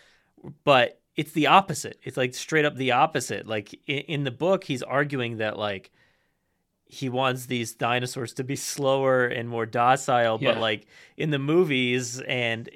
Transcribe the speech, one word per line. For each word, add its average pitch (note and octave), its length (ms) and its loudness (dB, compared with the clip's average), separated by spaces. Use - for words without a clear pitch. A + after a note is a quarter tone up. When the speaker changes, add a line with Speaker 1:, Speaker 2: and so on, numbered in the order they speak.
Speaker 1:
But B2+ 340 6
it's D3 160 -4
the D3 160 2
opposite. E3+ 560 2
It's, - 140 -12
like, B2+ 160 0
straight D#3 320 0
up C#3+ 100 -2
the B2+ 160 0
opposite. B2 560 0
Like, G#2+ 400 -6
i-, D3+ 60 -2
in C#3+ 320 -4
the B2+ 60 -4
book, F3 340 0
he's B2+ 180 -4
arguing B2+ 540 -2
that, G#2+ 200 -4
like, G2+ 340 -6
he - 220 -8
wants B2+ 380 -2
these A#2+ 260 -4
dinosaurs B2 600 -4
to C#3 100 -6
be C3 120 -6
slower C3+ 680 2
and A#2+ 240 -4
more A#2 160 -2
docile, A#2+ 720 2
but A#2+ 180 2
Speaker 2:
Yeah. A2+ 40 -4
Speaker 1:
like, A2 260 -2
in D3+ 140 -2
the C#3+ 80 0
movies, C3 840 2
and, A#2+ 540 -4